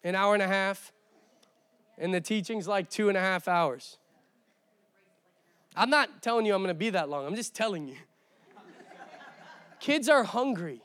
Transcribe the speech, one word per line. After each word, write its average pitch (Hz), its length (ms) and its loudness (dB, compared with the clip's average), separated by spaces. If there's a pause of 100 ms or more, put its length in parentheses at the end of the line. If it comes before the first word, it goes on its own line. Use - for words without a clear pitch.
an 180 120 -2
hour 202 180 4
and 202 80 4
a 190 60 0
half, 196 440 -2 (1040)
and 180 160 -2
the 180 80 2
teaching's, 208 460 -4
like, 196 220 0
two 208 200 2
and 196 80 2
a 185 40 2
half 185 260 0
hours. 165 500 0 (1800)
I'm 226 140 2
not 269 320 2
telling 233 240 2
you 208 100 4
I'm 190 60 2
gonna 185 120 -2
be 185 160 -2
that 170 200 -2
long. 143 160 -4
I'm 165 100 -4
just 233 200 -8
telling 190 320 -4
you. 131 100 -14 (1800)
Kids 277 300 0
are 277 140 6
hungry. 185 600 -4